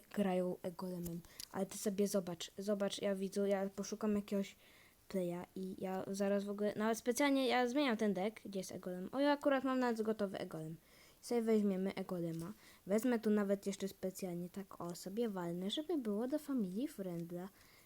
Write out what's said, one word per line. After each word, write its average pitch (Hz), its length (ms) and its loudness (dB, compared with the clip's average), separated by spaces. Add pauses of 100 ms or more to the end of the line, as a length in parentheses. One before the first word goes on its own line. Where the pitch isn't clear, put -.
(140)
grają 185 420 2 (200)
golemem. 175 440 -6 (320)
Ale 190 140 -2
ty - 120 -10
sobie 202 300 0
zobacz, 180 500 -2
zobacz, 196 440 -2
ja 202 120 2
widzu, 196 320 0
ja 196 220 2
poszukam 208 460 -2
jakiegoś 202 420 -2 (520)
playa 175 380 -2 (100)
i 190 220 -6
ja 190 280 -4
zaraz 196 380 2
w 202 60 -4
ogóle, 202 260 0
nawet 220 220 2
specjalnie 269 500 2
ja 247 200 4
zmieniam 254 280 4
ten 214 180 2
deck, 196 300 -2
gdzie 196 140 -6
jest 185 140 -6
Egolem. 185 400 -6
O, 262 80 0
ja 285 120 6
akurat 285 320 4
mam 262 160 2
nawet 240 220 2
gotowy 214 360 0
Egolem. 160 380 -6 (440)
Sobie 240 220 0
weźmiemy 202 520 4
Egolema. 170 580 -2 (340)
Wezmę 220 320 4
tu 220 120 2
nawet 202 360 4
jeszcze 196 220 -2
specjalnie 180 600 -6
tak, - 320 -12
o, 170 140 -6
sobie 214 340 -2
walnę, 180 420 -2
żeby 311 280 0
było 226 300 0
do 302 100 0
family 247 500 -2
friendla. 175 600 -6 (380)